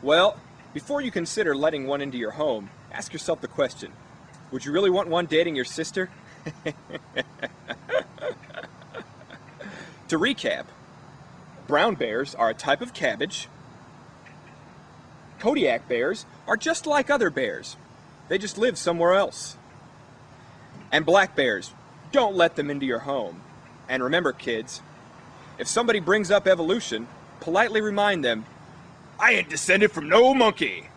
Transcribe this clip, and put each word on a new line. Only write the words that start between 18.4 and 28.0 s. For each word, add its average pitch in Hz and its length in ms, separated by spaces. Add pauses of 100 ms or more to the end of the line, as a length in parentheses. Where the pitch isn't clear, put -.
live 220 200
somewhere 170 360
else. - 420 (1400)
And 151 140
black 185 280
bears, 110 380 (400)
don't 220 240
let 170 220
them 143 120
into 139 160
your 120 140
home. 110 400 (480)
And 127 160
remember, 147 300
kids, 117 480 (760)
if - 120
somebody 220 320
brings 185 280
up 196 160
evolution, 170 640 (320)
politely 220 400
remind 202 460